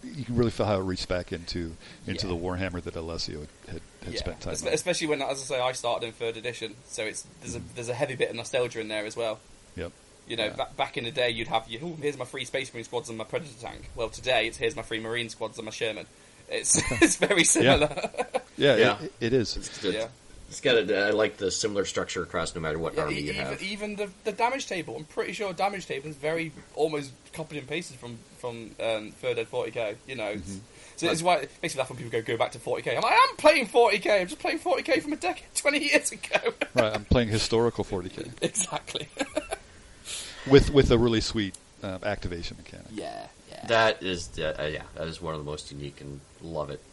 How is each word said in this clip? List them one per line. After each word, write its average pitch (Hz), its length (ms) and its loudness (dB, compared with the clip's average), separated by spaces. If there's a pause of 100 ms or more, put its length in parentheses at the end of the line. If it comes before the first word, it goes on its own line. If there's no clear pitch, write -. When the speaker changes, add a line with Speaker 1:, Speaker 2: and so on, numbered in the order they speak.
Speaker 1:
you 135 200 -8
can 120 120 -2
really 117 160 4
feel 107 140 0
how 101 120 4
it 95 60 0
reached 92 240 -2
back 90 240 -2
into, 85 400 -4 (340)
into 95 220 -4
Speaker 2:
Yeah. 90 40 0
Speaker 1:
the 85 60 0
Warhammer 90 440 -2
that 87 140 -8
Alessio 82 440 -6
had, 76 80 -12 (260)
had, - 60 -8 (240)
had - 100 -8
Speaker 2:
Yeah. - 60 -4
Speaker 1:
spent - 200 -6
time 85 140 -6
Speaker 2:
Espe- - 140 -4
Speaker 1:
on. - 40 2
Speaker 2:
especially 160 360 0
when, 147 140 2
as 139 180 -2
I 135 40 -10 (120)
say, 123 40 0
I 127 120 0
started 117 340 -2
in 113 60 -8
third 113 240 -4
edition, 113 380 -8 (140)
so 110 160 -6
it's, 104 200 -6 (160)
there's 127 160 -10
a, 113 40 -8
Speaker 1:
Mm. - 140 -14
Speaker 2:
there's 120 140 -8
a 123 60 -2
heavy 135 220 0
bit 123 140 2
of 113 60 -6
nostalgia 120 440 0
in 107 80 -4
there 107 180 -2
as 110 100 -8
well. 110 220 -2 (380)
Speaker 1:
Yep. 87 140 -6 (380)
Speaker 2:
You 117 80 -4
know, 113 80 0
Speaker 1:
Yeah. 107 100 -2
Speaker 2:
ba-, 131 220 -4
back 135 200 -2
in 135 60 -4
the 117 80 -4
day, 123 200 2
you'd 113 180 -4
have 113 200 0
your, 113 160 -8
"Ooh, 170 160 -8
here's 139 160 -2
my 127 80 -6
three 131 200 -8
Space 131 280 -4
Marine 117 120 -10
squads 117 240 -4
and 113 100 -8
my 110 60 -6
Predator 135 360 -6
tank." - 360 -12
Well, 113 140 -2
today, 120 360 2
it's, 113 120 -6
"Here's 113 180 0
my 113 60 -8
three 110 180 -4
Marine 117 280 -4
squads 110 300 -8
and 110 60 -10
my 107 80 -8
Sherman." 107 340 -4 (420)
It's, - 280 2
<laughs> - 260 4
it's - 140 6
very - 240 4
Speaker 1:
Yeah. - 40 8
Speaker 2:
similar. 147 720 6
<laughs> - 40 -4 (380)
Speaker 1:
Yeah, 135 180 6
Speaker 3:
Yeah. 101 260 4
Speaker 1:
it, - 180 -8
it 117 120 2
is. 120 240 2
Speaker 3:
It's, - 120 -8 (140)
it's, 95 140 0
Speaker 2:
Yeah. 113 120 -4 (420)
Speaker 3:
it's - 100 -12
got 123 160 4
a, 101 300 4
I 107 40 4
like 107 280 4
the 95 120 2
similar 101 360 0
structure - 360 -2
across 82 320 -4
no 85 60 -6
matter 80 180 -2
what 78 160 -2
Speaker 2:
Yeah, 76 100 0
Speaker 3:
army 156 120 -2
Speaker 2:
e-, 147 60 -4
Speaker 3:
you 147 100 -4
Speaker 2:
even, 139 140 -4
Speaker 3:
have. 139 160 -6
Speaker 2:
even 208 340 -6
the, 202 140 -4 (140)
the 220 60 0
damage 247 360 0
table, 160 280 -6
I'm 160 100 -10
pretty 214 280 -4
sure 190 220 -4
damage 196 320 -2
table 143 240 -6
is 147 60 -12
very, 156 360 -2 (240)
almost 147 340 0 (220)
copied 156 280 -8
and 127 60 -14
pasted 147 320 -6
from, 120 200 -12 (200)
from, 117 400 -8
um, 107 340 -2
Third 123 260 -2
Ed 113 100 -4
forty 123 240 -2
K, 110 240 -4 (100)
you 131 100 -8
know. 107 120 -4
It's, 104 220 -6
Speaker 1:
Mm-hmm. 95 80 -8 (380)
Speaker 2:
so 165 140 2
it's 160 120 2
Speaker 1:
Right. 175 160 6
Speaker 2:
why 135 60 -2
it 143 60 -12 (120)
makes 165 120 -4
me 135 40 -4
laugh 127 100 0
when 123 80 -10
people 120 160 -8
go, 117 100 2
"Go 117 140 0
back 120 160 0
to 123 60 -12
forty 120 240 -2
K." 131 120 0
I'm 151 80 0
like, 240 100 4
"I 494 180 8
am 415 60 -10
playing 294 320 8
forty 220 300 6
K, 202 220 4
I'm 180 80 -2
just 302 120 -10
playing 339 180 -2
forty 330 240 2
K 311 180 4
from 294 140 -4
a - 20 -4
decade, 349 320 -4
<laughs> - 80 -20
twenty 285 340 2
years 285 220 4
ago." - 460 0
<laughs> - 160 -4
Speaker 1:
Right, 110 200 4
I'm 107 120 -4
playing 120 240 6
historical 113 540 2
forty 92 260 -4
K. - 240 -10
Speaker 2:
<laughs> - 80 -6
Exactly. - 680 -4
<laughs> - 40 -16 (1300)
Speaker 1:
With, 139 220 10
with 135 180 8
a 120 80 8
really 117 220 4
sweet, 104 340 -2 (300)
uh, 95 180 -6
activation 90 540 -4
mechanic. - 360 -18
Speaker 2:
Yeah, 62 340 -10 (220)
yeah. - 200 -14
Speaker 3:
That 113 340 6
is, 87 260 -4 (100)
uh, 78 200 -2
uh, 76 80 -2
yeah, 76 160 -4 (140)
that 78 100 -6
is 80 160 -8
one 80 120 -4
of 76 60 -6
the 73 80 -8
most 76 220 -8
unique, 71 300 -10
and 71 200 -12 (220)
love 78 280 -6
it. 71 100 -8 (120)